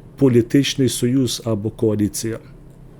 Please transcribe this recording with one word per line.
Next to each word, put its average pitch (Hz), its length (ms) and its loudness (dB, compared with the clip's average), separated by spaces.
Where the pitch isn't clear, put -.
політичний 135 720 2
союз 123 560 -2
або 107 260 -2
коаліція. 107 680 -2